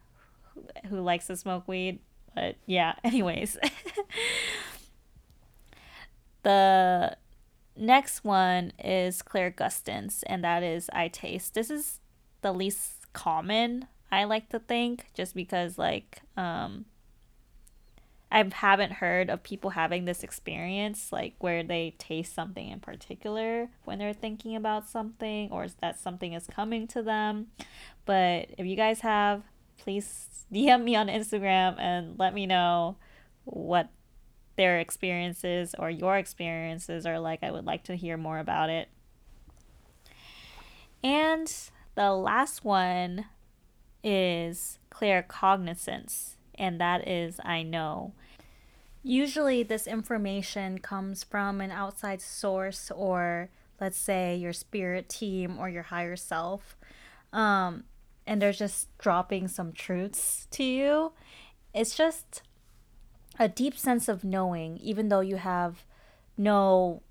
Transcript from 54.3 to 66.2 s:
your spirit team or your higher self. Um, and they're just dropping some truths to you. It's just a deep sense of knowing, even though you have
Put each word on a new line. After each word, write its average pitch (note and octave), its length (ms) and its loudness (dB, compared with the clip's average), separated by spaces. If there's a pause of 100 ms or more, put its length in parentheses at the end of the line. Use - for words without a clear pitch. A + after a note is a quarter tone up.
your F3 160 -4
spirit F#3 560 -4
team F#3 500 -4
or F#3 120 -4
your E3+ 140 -8
higher F3 320 -6
self. F3 600 -6 (560)
Um, G3 520 2 (420)
and G#3 160 0
they're G3+ 100 6
just - 460 -4
dropping F#3 500 2
some E3+ 240 -8
truths - 760 -4
to - 120 -4
you. C#4+ 500 2 (600)
It's A3 240 -2
just - 460 0 (960)
a A3 100 6
deep C4 280 -2
sense A#3+ 300 2
of G3+ 160 -2
knowing, F3 540 -2
even G#3+ 320 -2
though G3+ 120 6
you F#3+ 160 0
have F3 480 -2 (520)